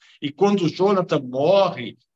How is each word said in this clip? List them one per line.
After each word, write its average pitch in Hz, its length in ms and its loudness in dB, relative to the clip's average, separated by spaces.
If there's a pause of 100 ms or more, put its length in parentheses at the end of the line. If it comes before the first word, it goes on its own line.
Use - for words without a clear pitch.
(200)
e 143 120 -8
quando 190 360 2
Jonathan 180 520 0
morre, 131 760 0 (200)